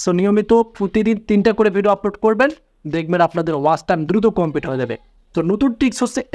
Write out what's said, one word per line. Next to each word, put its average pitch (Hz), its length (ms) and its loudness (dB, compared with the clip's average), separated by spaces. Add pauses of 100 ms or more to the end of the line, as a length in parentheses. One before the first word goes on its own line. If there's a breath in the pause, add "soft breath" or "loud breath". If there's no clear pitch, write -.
So - 80 -2 (100)
নিয়মিত 202 320 2 (260)
প্রতিদিন 214 380 0 (140)
তিনটা 208 280 4
করে 214 200 4
ভিডিও 208 180 2
আপলোড 202 200 -6 (100)
করবেন, 220 240 2 (460)
দেখবেন 165 320 -2
আপনাদের 165 260 -4 (100)
ওয়াচ 156 240 0
টাইম 175 120 0 (100)
দ্রুত 208 160 0 (140)
কমপ্লিট 151 300 -4
হয়ে 131 120 -4
যাবে। 117 140 -6 (380)
তো 170 60 -2 (120)
নতুন 233 180 4 (100)
ট্রিক্স 254 240 0
হচ্ছে 247 180 -4 (140)